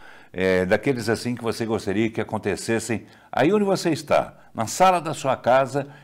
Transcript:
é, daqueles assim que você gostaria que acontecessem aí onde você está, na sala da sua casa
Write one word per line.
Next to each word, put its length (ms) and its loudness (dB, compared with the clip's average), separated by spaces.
é, 340 2
daqueles 420 0
assim 280 0
que 60 -12
você 220 -4
gostaria 460 0
que 100 -6
acontecessem 840 -4
aí 220 2
onde 120 2
você 260 0
está, 440 0
na 140 -4
sala 340 4
da 140 -6
sua 220 -2
casa 500 2